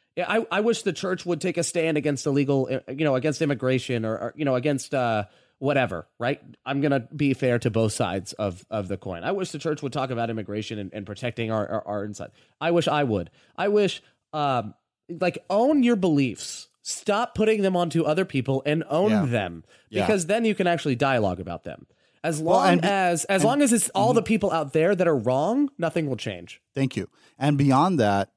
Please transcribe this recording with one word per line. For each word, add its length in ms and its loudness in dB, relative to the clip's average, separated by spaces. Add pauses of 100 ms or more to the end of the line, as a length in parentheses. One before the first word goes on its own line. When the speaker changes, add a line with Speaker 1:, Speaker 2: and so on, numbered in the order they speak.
(160)
Speaker 1:
Yeah, 140 -4
I, 200 0
I 120 0
wish 220 0
the 100 0
church 320 -4
would 160 -2
take 160 -2
a 60 2
stand 340 0
against 280 -2
illegal, 460 2
uh, 180 -6
you 140 -4
know, 120 2
against 260 -2
immigration 640 0
or, 80 -2
or, 240 -6
you 80 -4
know, 100 2
against, 380 -2
uh, 320 0 (340)
whatever, 480 0 (120)
right? 220 -2 (240)
I'm 140 -2
gonna 220 2 (120)
be 200 2
fair 260 2
to 100 0
both 220 2
sides 400 -4
of, 380 -6
of 180 -4
the 80 -6
coin. 300 -10
I 80 -2
wish 180 -6
the 80 -10
church 240 -6
would 80 -6
talk 200 -4
about 180 -2
immigration 500 -8
and, 140 -10
and 120 -10
protecting 460 -6
our, 160 -2
our, 180 -6
our 200 -6
inside. 260 -12 (300)
I 100 0
wish 160 2
I 160 2
would. 260 0 (280)
I 100 -2
wish, 340 2 (300)
um, 420 -2 (360)
like, 400 -2
own 340 4
your 140 4
beliefs. 720 0 (120)
Stop 540 -4
putting 260 2
them 140 2
onto 280 0
other 200 2
people 420 -2
and 240 0
own 220 2
Speaker 2:
Yeah. 140 2
Speaker 1:
them, 400 -4 (240)
Speaker 2:
Yeah. 160 -2
Speaker 1:
because 220 2
then 180 0
you 100 2
can 100 0
actually 300 0
dialogue 460 2
about 240 -10
them. 220 -14 (360)
As 180 -2
Speaker 2:
Well, 140 2
Speaker 1:
long 140 4
Speaker 2:
and 120 4
be-, 60 2
Speaker 1:
as, 380 0
as 160 2
Speaker 2:
and 80 4
Speaker 1:
long 120 2
as 120 4
it's 160 2
all 240 2
the 80 4
Speaker 2:
mm-hmm. 60 -2
Speaker 1:
people 260 0
out 180 -2
there 240 2
that 140 2
are 80 2
wrong, 600 0
nothing 300 -2
will 80 -4
change. 460 -10 (120)
Speaker 2:
Thank 220 -2
you. 140 -6 (280)
And 200 2
beyond 420 4
that, 380 2